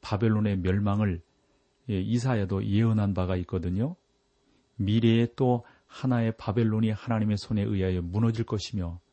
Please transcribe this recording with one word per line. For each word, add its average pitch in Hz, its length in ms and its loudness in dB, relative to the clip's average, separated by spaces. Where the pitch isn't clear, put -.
바벨론의 107 580 0
멸망을, 101 600 0
예, 98 100 0
이사야도 107 680 -2
예언한 107 480 2
바가 92 240 -2
있거든요. 92 580 -4
미래에 113 600 4
또 123 300 0
하나의 117 500 -2
바벨론이 110 540 0
하나님의 107 460 0
손에 104 260 -2
의하여 95 380 0
무너질 110 440 0
것이며 90 540 -6